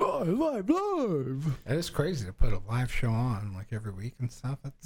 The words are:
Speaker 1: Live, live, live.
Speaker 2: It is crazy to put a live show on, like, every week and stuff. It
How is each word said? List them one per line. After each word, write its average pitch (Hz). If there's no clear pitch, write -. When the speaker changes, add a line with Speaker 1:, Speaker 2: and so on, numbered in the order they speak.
Speaker 1:
Live, 226
live, 240
live. 165
Speaker 2:
It 156
is 170
crazy 147
to 92
put -
a 92
live 120
show 117
on, 110
like, 98
every 107
week 101
and 123
stuff. 135
It 139